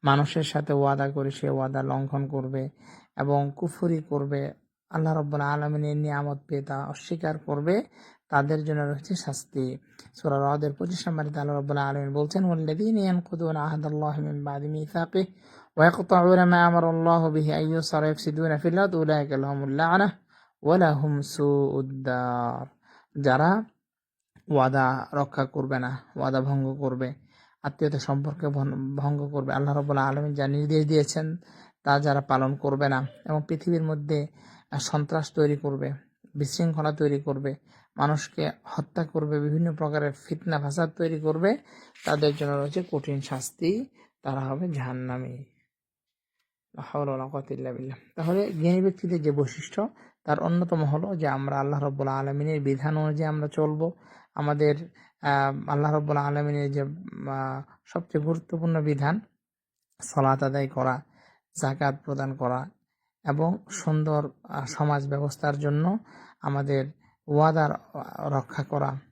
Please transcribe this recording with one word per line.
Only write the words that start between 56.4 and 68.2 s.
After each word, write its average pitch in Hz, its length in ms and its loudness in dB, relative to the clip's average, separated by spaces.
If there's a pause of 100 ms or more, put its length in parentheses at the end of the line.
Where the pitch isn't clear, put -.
যে, 139 100 -2
আহ, 135 800 -8 (220)
সবচেয়ে 170 400 -4
গুরুত্বপূর্ণ 165 580 -2
বিধান 147 380 2 (840)
সালাত 135 400 2
আদায় 139 260 0
করা, 131 340 -2 (580)
যাকাত 139 440 0
প্রদান 139 300 -4
করা 131 360 -4 (540)
এবং 160 340 0 (120)
সুন্দর, 151 600 0 (120)
আহ, 147 220 -8
সমাজ 143 440 -2
ব্যবস্থার 143 500 -2
জন্য 151 400 2 (420)
আমাদের 139 460 0 (400)
ওয়াদা 156 420 4
র-, - 100 -2 (580)